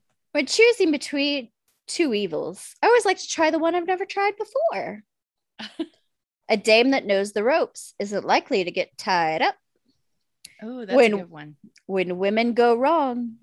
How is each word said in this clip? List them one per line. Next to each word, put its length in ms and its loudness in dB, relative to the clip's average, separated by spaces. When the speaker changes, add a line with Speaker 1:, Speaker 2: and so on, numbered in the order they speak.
Speaker 1:
When 140 -2
choosing 440 4
between 600 -4
two 280 -2
evils, 640 -6
I 60 4
always 180 6
like 140 0
to 80 -14
try 240 0
the 80 0
one 160 0
I've 120 -2
never 200 -2
tried 280 -2
before. 680 -4
Speaker 2:
<laughs> 280 -10
Speaker 1:
A 80 2
dame 340 4
that 140 0
knows 260 0
the 120 -4
ropes 560 -2
isn't 260 -6
likely 400 0
to 60 -8
get 260 -6
tied 440 0
up. 140 0
Speaker 2:
Oh, 240 -12
that's 100 -8
Speaker 1:
When 180 6
Speaker 2:
a 60 -2
good 100 -14
one. 260 -18
Speaker 1:
when 320 -2
women 360 0
go 220 4
wrong, 680 -2